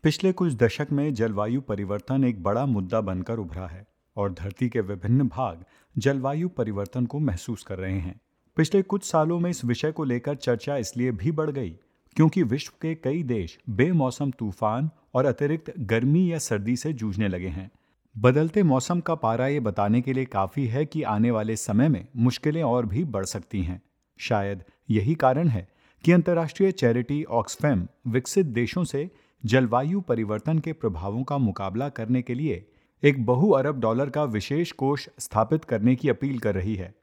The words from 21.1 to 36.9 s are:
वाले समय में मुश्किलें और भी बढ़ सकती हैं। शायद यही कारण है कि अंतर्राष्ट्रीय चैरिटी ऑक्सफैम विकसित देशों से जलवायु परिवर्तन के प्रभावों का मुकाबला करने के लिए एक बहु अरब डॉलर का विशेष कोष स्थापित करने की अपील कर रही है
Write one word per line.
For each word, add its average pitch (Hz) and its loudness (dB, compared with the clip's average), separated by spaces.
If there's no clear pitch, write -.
वाले 110 0
समय 117 2
में 113 0
मुश्किलें 147 2
और 120 0
भी 110 -2
बढ़ 104 -4
सकती 98 -6
हैं। 90 -4
शायद 101 -2
यही 107 2
कारण 143 4
है 95 -2
कि 170 6
अंतर्राष्ट्रीय 175 2
चैरिटी 127 0
ऑक्सफैम 113 0
विकसित 131 0
देशों 120 -2
से 151 -6
जलवायु 127 2
परिवर्तन 113 -2
के 160 -4
प्रभावों 101 -4
का 143 -4
मुकाबला 107 -2
करने 123 -2
के 123 -6
लिए 123 -4
एक 139 4
बहु 127 4
अरब 135 2
डॉलर 120 2
का 151 0
विशेष 139 -2
कोष 135 -2
स्थापित 113 0
करने 120 2
की 135 -2
अपील 131 -2
कर 107 0
रही 95 -2
है 92 -8